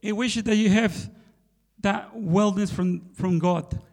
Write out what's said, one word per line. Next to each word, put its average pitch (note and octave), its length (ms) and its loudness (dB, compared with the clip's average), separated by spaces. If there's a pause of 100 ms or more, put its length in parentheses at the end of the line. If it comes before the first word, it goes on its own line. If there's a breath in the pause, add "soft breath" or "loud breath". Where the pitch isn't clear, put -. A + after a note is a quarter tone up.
He G#3+ 100 -2
wishes A3 320 -2
that A3 120 2
you G#3+ 120 4
have G#3 240 4 (880 soft breath)
that - 340 -4
wellness G3+ 560 2
from, F3+ 440 -2
from F#3 240 0
God. E3+ 420 -2 (120)